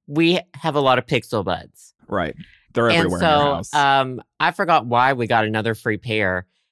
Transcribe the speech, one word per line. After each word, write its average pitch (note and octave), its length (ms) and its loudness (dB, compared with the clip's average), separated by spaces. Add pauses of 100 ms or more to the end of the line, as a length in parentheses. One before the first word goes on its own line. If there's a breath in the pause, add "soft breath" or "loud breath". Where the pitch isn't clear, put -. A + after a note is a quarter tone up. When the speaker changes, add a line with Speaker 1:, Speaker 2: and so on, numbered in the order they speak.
Speaker 1:
we E3 320 2 (160)
have D#3 200 -4
a D3 60 0
lot C3 180 4
of B2 60 -8
Pixel A#2 380 -2
Buds. - 500 -10 (140)
Speaker 2:
Right. F2 280 -4 (380 loud breath)
They're A#2 160 2
Speaker 1:
And E3+ 80 4
Speaker 2:
everywhere E3+ 220 0
in F3 80 0
your D3+ 100 4
Speaker 1:
so, - 20 4 (160)
Speaker 2:
house. - 180 -10
Speaker 1:
um, C#3 480 0 (180)
I E3 120 0
forgot E3 340 0
why B2 280 2
we A#2+ 140 -2
got A2+ 180 2
another A2 300 -2
free G#2+ 220 -4
pair. G2+ 480 -2 (260)